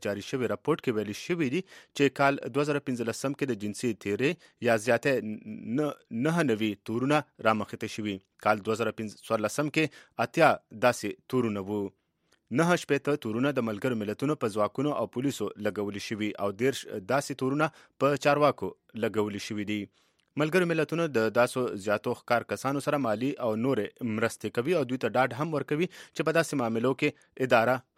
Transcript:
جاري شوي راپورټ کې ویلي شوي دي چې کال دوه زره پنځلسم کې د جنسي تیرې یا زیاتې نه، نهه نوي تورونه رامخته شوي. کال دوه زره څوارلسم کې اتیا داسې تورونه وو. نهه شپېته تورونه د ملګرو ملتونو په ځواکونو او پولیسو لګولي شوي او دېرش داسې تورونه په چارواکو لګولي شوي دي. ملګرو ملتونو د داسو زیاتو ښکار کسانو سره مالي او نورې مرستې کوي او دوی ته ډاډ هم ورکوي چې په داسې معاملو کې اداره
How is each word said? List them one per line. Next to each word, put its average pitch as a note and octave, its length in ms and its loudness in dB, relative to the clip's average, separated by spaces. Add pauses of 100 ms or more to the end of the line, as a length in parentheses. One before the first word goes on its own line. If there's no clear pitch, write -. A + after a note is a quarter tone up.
جاري G2+ 220 -4
شوي B2 240 -2
راپورټ D3 320 -2
کې A#2 120 0
ویلي G#2 220 -2
شوي E3 340 -2
دي F3+ 140 0
چې - 540 0
کال C#3 200 2 (140)
دوه D3 160 0
زره C#3+ 180 -2
پنځلسم A#2+ 480 -4
کې C#3 140 -2
د G#2 140 -4
جنسي G#2 260 -4 (160)
تیرې G#2 240 0 (380)
یا A#2 80 6 (100)
زیاتې B2 260 4 (640)
نه، D3 100 2 (380)
نهه D#3+ 240 2
نوي A2 240 2 (180)
تورونه C3 320 2 (260)
رامخته A2 460 -2
شوي. G#2 220 -4 (320)
کال G#2+ 180 4
دوه A2 160 0
زره G#2+ 140 -2
څوارلسم A2 800 -4
کې D#3 80 4 (420)
اتیا D#3+ 240 6 (380)
داسې - 420 -2
تورونه A2 400 0
وو. G#2 100 -2 (720)
نهه E3 320 2
شپېته D3 460 0
تورونه B2+ 280 0
د A#2 140 0
ملګرو G#2+ 340 -2
ملتونو C#3 380 -2
په G#2+ 160 -2
ځواکونو C3+ 400 0
او G#2+ 180 -2
پولیسو B2 380 -2
لګولي G#2 560 -4
شوي G#2+ 320 -2
او G2+ 100 0
دېرش B2 320 -2
داسې A#2+ 580 -4
تورونه D3 320 0 (260)
په C#3 280 2
چارواکو C#3+ 480 2 (260)
لګولي G#2 460 -2
شوي G#2 260 -4
دي. G#2 80 -2 (580)
ملګرو E3 280 2
ملتونو D#3+ 460 0
د A2+ 100 4 (120)
داسو B2 260 4 (220)
زیاتو G#2+ 340 0
ښکار A#2 320 0
کسانو C3 340 -2
سره D3 220 0
مالي A2 220 0 (180)
او - 20 0 (160)
نورې B2 480 -2
مرستې A2 460 -2
کوي D3 180 0
او D3 140 0
دوی B2+ 120 -2
ته A#2+ 140 0
ډاډ B2+ 240 2
هم D#3 160 -2
ورکوي D3 320 -2
چې - 400 -6
په D#3 80 4
داسې D#3 240 0
معاملو A#2 400 2
کې - 460 -2
اداره B2 280 8 (240)